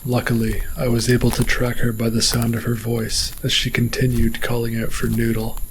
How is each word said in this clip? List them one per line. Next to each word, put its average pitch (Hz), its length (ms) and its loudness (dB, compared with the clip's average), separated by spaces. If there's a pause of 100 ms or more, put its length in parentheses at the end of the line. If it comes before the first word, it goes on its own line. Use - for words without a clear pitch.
Luckily, 113 580 0 (140)
I 127 100 -2
was 120 220 0
able 120 220 4
to - 120 0
track 120 340 0
her 120 140 4
by 113 180 -2
the 113 120 0
sound 117 340 0
of 110 80 -4
her 120 100 -2
voice 113 600 -4 (100)
as 131 80 -2
she - 180 0
continued 117 720 2
calling 117 400 0
out 110 120 0
for - 140 -2
Noodle. 113 520 0 (120)